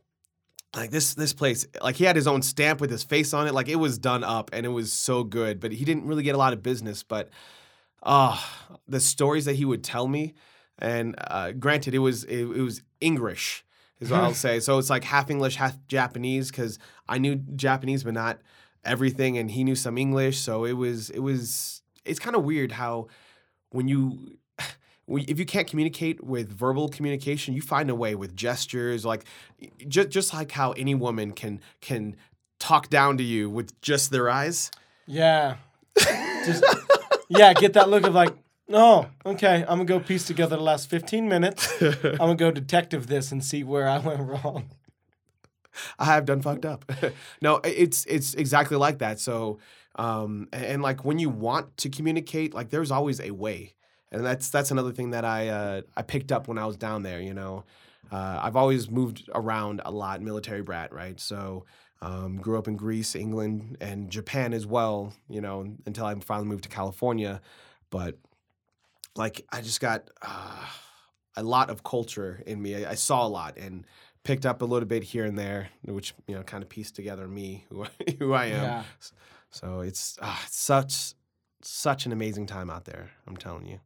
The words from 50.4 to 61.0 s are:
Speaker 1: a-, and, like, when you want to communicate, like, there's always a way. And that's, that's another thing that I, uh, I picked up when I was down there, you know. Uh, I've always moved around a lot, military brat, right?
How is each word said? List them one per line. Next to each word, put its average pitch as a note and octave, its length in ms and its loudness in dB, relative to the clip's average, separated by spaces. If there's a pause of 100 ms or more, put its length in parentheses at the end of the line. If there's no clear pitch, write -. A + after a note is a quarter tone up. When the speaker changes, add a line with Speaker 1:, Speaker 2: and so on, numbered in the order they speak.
Speaker 1:
a-, - 40 -8
and, B2+ 240 -4
like, C3+ 240 -2
when D3+ 140 0
you D#3+ 100 0
want A#2 480 -4
to C#3+ 120 -6
communicate, D#3 640 -4
like, A2+ 160 -8
there's D3 220 -2
always C#3 280 0
a G2+ 120 -10
way. G2 420 -8 (380)
And A#2 140 -4
that's, B2+ 240 -2
that's C#3 220 0
another B2+ 200 0
thing B2 200 -6
that A#2 140 -4
I, A2 220 -2
uh, G#2 340 -4 (140)
I - 60 -6
picked C#3 300 -4
up A#2+ 160 -2
when A2+ 100 -6
I A2 80 -4
was A2 120 -6
down G#2+ 260 -6
there, F2+ 180 -8
you F#2+ 120 -8
know. F#2+ 300 -10 (480)
Uh, F#2+ 320 -6
I've A2+ 140 0
always C3 320 2
moved A#2 440 -4
around A2 520 -4
a - 60 -8
lot, G2 300 -6
military G#2+ 400 -8
brat, E2+ 320 -8
right? F2+ 260 -12